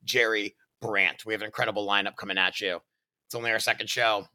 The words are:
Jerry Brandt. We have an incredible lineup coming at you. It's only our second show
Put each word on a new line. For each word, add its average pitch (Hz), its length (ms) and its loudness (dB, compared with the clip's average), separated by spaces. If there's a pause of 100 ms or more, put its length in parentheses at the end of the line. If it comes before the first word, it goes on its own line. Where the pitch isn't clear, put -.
Jerry 110 520 2 (240)
Brandt. 101 460 -2
We 110 80 -2
have 104 80 -4
an 107 60 -6
incredible 107 400 -2
lineup 101 300 0
coming 98 200 -4
at 92 240 2
you. 90 220 -2 (420)
It's - 80 -16
only 117 160 -2
our 113 80 2
second 113 320 0
show 110 440 2